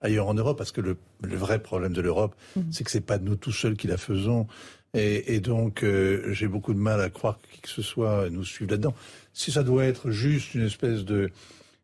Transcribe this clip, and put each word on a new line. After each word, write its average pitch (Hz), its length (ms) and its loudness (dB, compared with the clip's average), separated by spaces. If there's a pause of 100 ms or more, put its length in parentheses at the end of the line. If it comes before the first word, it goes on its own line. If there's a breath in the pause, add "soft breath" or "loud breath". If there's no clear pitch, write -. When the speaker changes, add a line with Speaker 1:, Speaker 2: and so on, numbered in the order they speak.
Speaker 1:
ailleurs 107 260 2
en 107 60 0
Europe, 120 240 0
parce - 160 -8
que 123 80 -2
le, 92 160 -2 (260)
le 92 140 -6
vrai 101 220 0
problème 92 340 -4
de 90 80 0
l'Europe, 90 340 2 (220 loud breath)
Speaker 2:
Mhm. 185 160 0
Speaker 1:
c'est - 100 -6
que - 80 -6
c'est 117 80 0
pas 104 180 -2
nous 98 200 0
tout 110 160 -4
seuls 110 240 0
qui 107 100 -4
la 90 100 0
faisons. 110 500 0 (460 loud breath)
Et, 104 420 0
et 107 40 2
donc, 113 440 0
euh, 98 500 2
j'ai 107 160 0
beaucoup 101 240 -2
de 98 60 2
mal 104 200 2
à 92 100 0
croire 104 320 -2
que - 140 -20
qui - 60 -20
que - 80 -14
ce - 120 -6
soit 104 480 0
nous 87 140 -4
suive 92 260 -6
là-dedans. 107 260 0 (360 loud breath)
Si - 180 -6
ça 147 140 2
doit 131 220 4
être 127 240 0
juste 127 460 0
une 117 100 2
espèce 107 400 -2
de, 98 240 2 (540 loud breath)